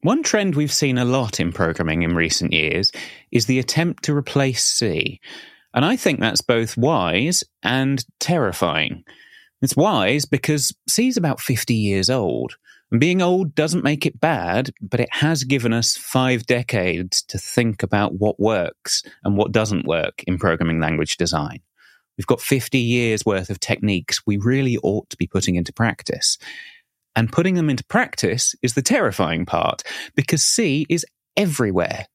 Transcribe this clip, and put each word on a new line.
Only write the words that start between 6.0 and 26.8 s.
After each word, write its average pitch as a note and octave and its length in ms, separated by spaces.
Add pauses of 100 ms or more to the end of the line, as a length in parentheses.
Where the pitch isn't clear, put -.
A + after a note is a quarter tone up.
that's A2 180
both A2+ 380
wise A#2 680 (200)
and C3 380 (200)
terrifying. F2 800 (580)
It's C3+ 140
wise C#3+ 480
because D3 500 (140)
C B3 220
is B3 80
about D#3+ 240
fifty B2 320
years G2+ 360
old. E2+ 460 (360)
And A#2 100
being F3+ 200
old F3+ 340
doesn't D#3 280
make C#3+ 220
it - 160
bad, A2+ 500 (100)
but G#2+ 200
it - 120
has D3+ 300
given B2 300
us A#2 240
five B2+ 480
decades F#2 760
to - 140
think A2+ 460
about G2+ 300
what G2+ 260
works G2+ 640 (220)
and G2 100
what G2+ 160
doesn't G#2 340
work D#2+ 400
in F2+ 120
programming E2 420
language D#2+ 380
design. D#2 420 (580)
We've - 80
got - 140
fifty C3+ 400
years' A#2+ 460
worth F#2+ 240
of G2 100
techniques - 680
we G#2 120
really B2 400
ought G2+ 320
to - 80
be E2+ 100
putting F#2 280
into F2 180
practice. - 640 (800)